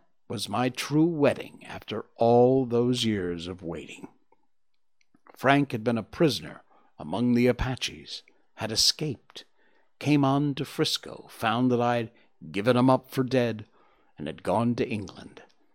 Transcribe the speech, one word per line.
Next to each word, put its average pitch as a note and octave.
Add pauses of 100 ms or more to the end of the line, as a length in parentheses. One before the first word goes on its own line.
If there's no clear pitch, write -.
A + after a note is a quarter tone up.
(320)
was -
my A#2+
true D3
wedding C#3+
after - (100)
all B2
those A#2+
years F2+
of F#2+
waiting. E2 (1300)
Frank C#3
had A2
been A#2
a G#2+
prisoner F#2+ (360)
among G#2
the A#2+
Apaches, - (320)
had G#2+
escaped, - (540)
came C#3+
on C#3
to C3+
Frisco, -
found A#2+
that A#2+
I'd A#2+ (400)
given G#2+
him B2+
up C3
for C3+
dead, A#2+ (500)
and D2
had D#2+
gone A#2
to A#2+
England. - (320)